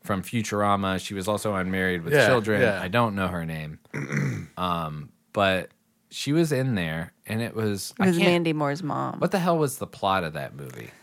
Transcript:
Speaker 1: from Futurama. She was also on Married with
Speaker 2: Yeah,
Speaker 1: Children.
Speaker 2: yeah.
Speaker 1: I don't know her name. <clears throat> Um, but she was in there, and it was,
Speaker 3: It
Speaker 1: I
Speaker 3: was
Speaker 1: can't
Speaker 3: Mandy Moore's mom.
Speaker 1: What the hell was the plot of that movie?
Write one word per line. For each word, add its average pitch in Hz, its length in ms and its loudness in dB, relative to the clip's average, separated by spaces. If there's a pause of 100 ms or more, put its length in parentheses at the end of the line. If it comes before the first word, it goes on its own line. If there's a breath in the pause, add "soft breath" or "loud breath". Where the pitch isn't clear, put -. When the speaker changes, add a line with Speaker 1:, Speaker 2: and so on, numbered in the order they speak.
Speaker 1:
from 92 200 -4
Futurama. 101 760 0
She - 140 -10
was 95 140 -4
also 104 260 0
on 92 160 -2
Married 92 340 0
with 85 100 0
Speaker 2:
Yeah, 135 120 8
Speaker 1:
Children. 107 380 4
Speaker 2:
yeah. 98 180 2
Speaker 1:
I 85 60 -6
don't 110 260 2
know 98 140 -2
her 87 180 -2
name. 78 320 -8 (160)
<clears throat> 123 640 -4
Um, 82 520 -4 (240)
but 95 360 2 (400)
she - 240 -4
was 165 180 4
in 131 220 2
there, 82 400 -2 (140)
and 110 160 -2
it 113 120 -6
was, 107 440 -2
Speaker 3:
It - 60 2
Speaker 1:
I - 20 6
Speaker 3:
was 175 100 4
Speaker 1:
can't 190 100 4
Speaker 3:
Mandy 170 260 2
Moore's 143 280 -2
mom. 135 380 -4
Speaker 1:
What 170 100 2
the 202 80 0
hell 170 220 2
was 143 180 0
the 101 80 -6
plot 95 380 0
of 78 100 -6
that 67 220 -8
movie? 64 340 -14 (140)